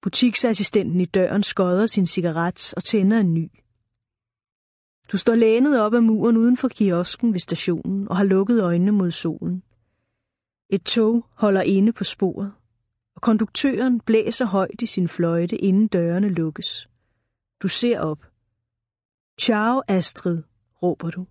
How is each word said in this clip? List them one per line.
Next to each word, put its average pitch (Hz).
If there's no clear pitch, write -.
Butiksassistenten 208
i 180
døren 185
skodder 185
sin 190
cigaret 170
og -
tænder 214
en 175
ny. 165
Du 202
står 226
lænet 233
op 214
ad 240
muren 226
uden 240
for 262
kiosken 196
ved 185
stationen 185
og -
har 196
lukket 196
øjnene 180
mod 190
solen. 170
Et 196
tog 226
holder 196
inde 196
på 202
sporet, -
og -
konduktøren 233
blæser 226
højt 190
i 233
sin 180
fløjte, 170
inden 196
dørene 180
lukkes. 160
Du 196
ser 240
op. 156
"Ciao, 233
Astrid," 175
råber 165
du. 185